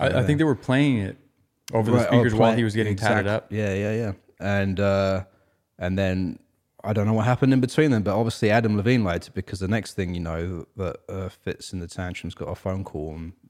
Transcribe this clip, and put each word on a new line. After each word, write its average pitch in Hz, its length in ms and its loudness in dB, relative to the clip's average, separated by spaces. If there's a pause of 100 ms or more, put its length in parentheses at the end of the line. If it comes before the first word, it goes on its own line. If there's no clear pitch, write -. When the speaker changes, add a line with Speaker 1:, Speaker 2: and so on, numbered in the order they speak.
Speaker 1:
I, 135 200 2
I - 20 2
think 147 160 2
they 156 60 4
were 147 100 2
playing 135 440 2
it 95 200 -4 (560)
over 110 160 2
the 120 80 6
Speaker 2:
Right, - 80 2
oh, - 60 0
Speaker 1:
speakers 120 220 6
while 113 180 6
Speaker 2:
play-, 113 60 2
Speaker 1:
he 117 60 2
was 107 100 0
getting 104 220 0
tatted 104 300 2
Speaker 2:
exact-, 101 180 -2
Speaker 1:
up. - 80 -14
Speaker 2:
Yeah, 104 220 -2
yeah, 101 180 -2
yeah. 110 200 -4 (280)
And, 98 400 0
uh, 98 440 2 (540)
and 92 200 -2
then 92 400 -2 (460)
I 104 80 -2
don't 104 140 0
know 110 60 2
what 110 140 2
happened 127 260 2
in 131 80 4
between 147 300 2
them, 113 120 2
but 95 140 0
obviously 113 340 0
Adam 110 260 2
Levine 113 280 2
liked 87 240 -4
it - 60 -20
because 95 260 -8
the 95 80 -4
next 104 260 -4
thing 87 200 -4
you 87 60 -6
know, 85 440 -6 (120)
that, 92 220 -6 (100)
uh, 95 200 -8
Fitz - 440 -12
and 90 100 -8
the 85 60 -12
Tantrums 87 460 -10
got 76 140 -12
a - 60 -6
phone 95 300 -6
call 78 300 -10
and 82 180 -12 (180)